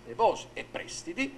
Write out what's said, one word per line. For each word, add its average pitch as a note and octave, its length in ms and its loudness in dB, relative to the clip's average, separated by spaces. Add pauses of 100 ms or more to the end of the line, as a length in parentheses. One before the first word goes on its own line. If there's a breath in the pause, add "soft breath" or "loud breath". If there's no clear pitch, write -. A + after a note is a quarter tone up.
depositi E3+ 480 4
e A#2 160 -6
prestiti, - 680 -4